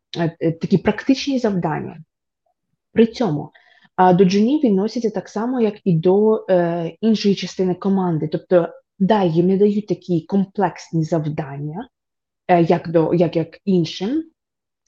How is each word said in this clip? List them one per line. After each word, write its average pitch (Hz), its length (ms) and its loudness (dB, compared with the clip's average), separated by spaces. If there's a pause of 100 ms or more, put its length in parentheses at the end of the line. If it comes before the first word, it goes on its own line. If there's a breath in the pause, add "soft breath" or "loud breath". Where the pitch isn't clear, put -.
(200)
е, 165 200 -4
е, 165 120 -2
такі 180 260 0
практичні 262 640 -2
завдання. 170 580 -4 (960)
При 226 120 4
цьому 156 460 -4 (460 soft breath)
А 185 160 6
до 190 120 6
джунів 220 380 2
відносяться 220 460 0
так 185 200 -8
само, 240 320 -4
як 208 220 0
і 185 100 2
до, 208 560 2
е, 170 520 0
іншої 208 340 2
частини 185 400 -4
команди. 180 560 -2
Тобто, 175 380 0 (300)
да, 196 240 2
їм 175 240 2
не 190 100 2
дають 208 300 0
такі 170 340 -4
комплексні 185 800 -4
завдання, 151 880 -6 (580)
е, 175 160 2
як 170 280 0
до, 160 220 2
як, 170 220 2
як 165 300 -6
іншим, 196 580 -2 (640)